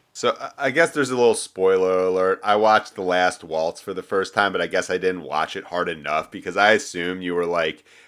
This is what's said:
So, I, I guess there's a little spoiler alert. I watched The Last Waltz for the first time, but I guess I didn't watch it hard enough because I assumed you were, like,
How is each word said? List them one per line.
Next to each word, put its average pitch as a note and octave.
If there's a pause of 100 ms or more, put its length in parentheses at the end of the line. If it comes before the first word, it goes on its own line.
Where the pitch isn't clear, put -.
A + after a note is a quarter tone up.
(120)
So, -
I, C#3
I C3+
guess D#3+
there's C#3+
a C3
little A#2+
spoiler F#2
alert. F#2
I G#2
watched G#2+
The G2+
Last F2+
Waltz D#2+
for G2
the F2+
first F#2+
time, G2+
but F2+
I F2
guess F2+
I F#2
didn't F#2
watch D2+
it F#2+
hard F2
enough D#2
because F#2
I G#2
assumed F#2
you F2
were, F2
like, E2 (240)